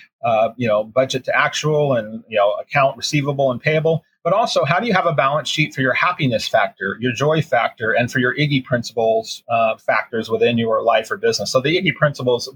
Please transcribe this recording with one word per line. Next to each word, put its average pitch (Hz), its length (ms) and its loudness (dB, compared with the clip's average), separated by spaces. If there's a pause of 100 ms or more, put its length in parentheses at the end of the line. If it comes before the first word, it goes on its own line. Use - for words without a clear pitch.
(240)
uh, 113 320 2
you 123 100 -2
know, 107 160 2
budget 127 420 -2
to - 120 -2
actual 147 560 0
and, 113 360 -4
you 110 100 -2
know, 101 160 4
account - 420 0
receivable 139 540 0
and 123 100 -4
payable, 156 420 0 (220)
but 170 80 2
also 196 320 2
how 170 160 2
do 233 60 -4
you 220 80 0
have 180 120 2
a 170 60 0
balance 143 360 0
sheet - 260 -2
for 139 60 -6
your 131 120 2
happiness 151 560 0
factor, 98 500 0
your 123 140 -2
joy 151 300 0
factor, 113 500 -2
and 117 180 0
for - 80 -2
your 123 180 0
Iggy 143 280 0
principles, 113 840 -2
uh, 113 280 0
factors 110 540 -4
within 117 280 2
your 113 240 0
life 113 280 2
or 107 80 -6
business. 110 340 -2
So 131 80 4
the 151 160 0
Iggy 175 180 -2
principles 127 600 0